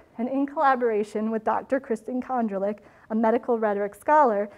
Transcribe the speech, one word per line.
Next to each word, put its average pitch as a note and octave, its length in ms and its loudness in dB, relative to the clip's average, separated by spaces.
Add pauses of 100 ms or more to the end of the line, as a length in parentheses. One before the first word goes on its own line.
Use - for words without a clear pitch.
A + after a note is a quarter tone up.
(160)
and A#3 100 -4
in C4+ 200 -2
collaboration A#3+ 800 0
with A3 140 -4
Doctor A3 360 -2
Kristen A#3 420 -6
Kondralik, G#3+ 580 -4 (320)
a A3+ 40 -4
medical A3+ 440 2
rhetoric G3+ 340 -2
scholar, A#3 640 2